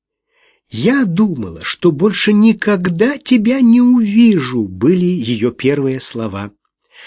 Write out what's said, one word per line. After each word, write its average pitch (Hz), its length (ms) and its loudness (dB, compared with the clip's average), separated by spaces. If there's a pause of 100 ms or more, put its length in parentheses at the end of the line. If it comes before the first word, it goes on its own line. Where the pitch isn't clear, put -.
(680)
я 226 380 -2
думала, 156 580 -2
что - 300 -2
больше 196 400 0
никогда 208 840 2
тебя 247 440 0
не 240 200 4
увижу», 208 840 2
были 135 420 0
её 123 460 -2
первые 135 480 -2
слова. 101 500 -8 (560)